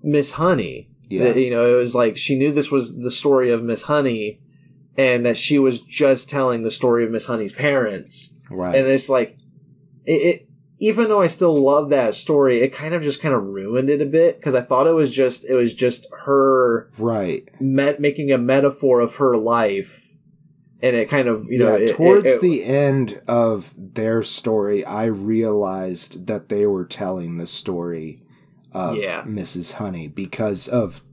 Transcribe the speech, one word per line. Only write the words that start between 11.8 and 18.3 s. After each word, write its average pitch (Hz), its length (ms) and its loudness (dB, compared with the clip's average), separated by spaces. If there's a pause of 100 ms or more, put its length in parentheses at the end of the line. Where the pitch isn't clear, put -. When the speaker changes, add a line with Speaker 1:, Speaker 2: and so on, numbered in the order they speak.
Speaker 1:
that 123 240 2
story, 139 460 2
it 135 120 0
kind 156 200 -8
of 170 100 -4
just 143 180 -4
kind 147 140 0
of 107 80 -2
ruined 101 460 -4
it 143 120 2
a 147 40 0
bit, 160 360 2
'cause 131 140 0
I 123 60 4
thought 131 260 2
it 165 60 4
was 151 200 2
just, 127 320 0
it - 80 -2
was 120 200 2
just 123 340 -2 (180)
her 131 720 2
Speaker 2:
Right. 107 500 -4 (140)
Speaker 1:
met-, 139 400 0
making 143 320 0